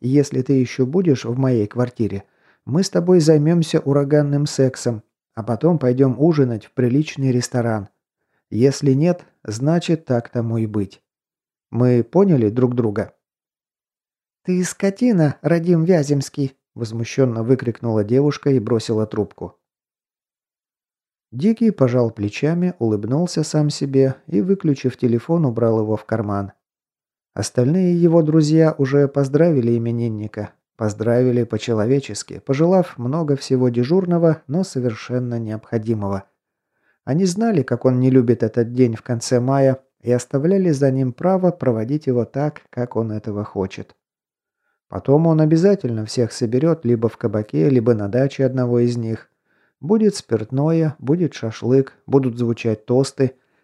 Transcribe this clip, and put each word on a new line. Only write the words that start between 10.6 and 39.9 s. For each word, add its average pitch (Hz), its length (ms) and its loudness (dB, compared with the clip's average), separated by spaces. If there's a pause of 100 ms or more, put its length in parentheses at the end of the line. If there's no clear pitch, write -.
быть. 104 340 -6 (680)
Мы 123 320 4
поняли 156 480 2
друг 123 240 0
друга?» 110 400 -4 (1300)
«Ты 180 200 0
скотина, 196 760 0
Радим 165 440 2
Вяземский!» 143 720 0 (200)
возмущенно 117 640 -2
выкрикнула 117 640 0
девушка 139 460 0
и 131 100 2
бросила 110 460 -2
трубку. - 520 -6 (1700)
Дикий 214 420 0
пожал 120 380 2
плечами, 160 680 -2
улыбнулся 117 640 -2
сам 151 260 0
себе 135 460 0 (120)
и, 175 140 -2
выключив 175 560 -2
телефон, 131 480 0
убрал 113 360 0
его 107 160 -2
в - 80 -10
карман. 101 480 -6 (840)
Остальные 175 680 0
его 170 220 4
друзья 156 560 2
уже 139 300 2
поздравили 139 680 2
именинника, 113 760 -4 (240)
поздравили 117 680 0
по-человечески, 110 920 -2
пожелав 170 580 0
много 143 400 -2
всего 127 320 0
дежурного, 165 800 0
но 170 180 -4
совершенно 123 720 -6
необходимого. 107 840 -4 (800)
Они 170 220 0
знали, 196 360 0
как 117 220 -4
он 127 160 2
не 127 100 4
любит 120 320 4
этот 117 300 -2
день 123 240 2
в - 60 -16
конце 120 380 -2
мая, 135 400 2 (200)